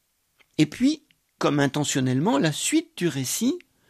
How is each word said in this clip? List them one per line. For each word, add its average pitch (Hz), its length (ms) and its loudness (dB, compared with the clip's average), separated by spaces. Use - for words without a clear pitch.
Et 151 80 6
puis, 262 380 -2
comme 147 220 0
intentionnellement, 139 800 0
la 170 140 2
suite - 460 -2
du 175 100 -2
récit 156 500 -2